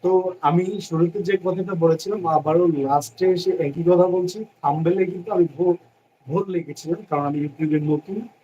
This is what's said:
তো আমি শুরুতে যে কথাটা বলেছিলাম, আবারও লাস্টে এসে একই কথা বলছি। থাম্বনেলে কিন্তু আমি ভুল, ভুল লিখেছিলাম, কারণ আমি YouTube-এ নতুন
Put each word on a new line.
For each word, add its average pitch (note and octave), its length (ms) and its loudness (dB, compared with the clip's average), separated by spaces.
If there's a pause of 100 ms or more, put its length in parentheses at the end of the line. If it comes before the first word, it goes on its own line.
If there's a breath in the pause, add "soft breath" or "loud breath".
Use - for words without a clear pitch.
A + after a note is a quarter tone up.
তো F#3 400 2
আমি F3+ 400 2
শুরুতে E3+ 420 0
যে F#3+ 200 0
কথাটা F#3 320 -2
বলেছিলাম, E3 520 0
আবারও D#3 400 2
লাস্টে C#3+ 600 0
এসে F#3 240 0
একই D#3 320 -2
কথা F3+ 240 6
বলছি। F3+ 380 -2
থাম্বনেলে E3 600 0
কিন্তু F3+ 260 -8
আমি F3 160 2 (100)
ভুল, F3 180 2 (520)
ভুল G3 220 -2
লিখেছিলাম, E3 600 -6
কারণ C#3+ 160 0
আমি C#3+ 140 -2
YouTube-এ D3+ 400 -2
নতুন D3+ 480 -2 (160)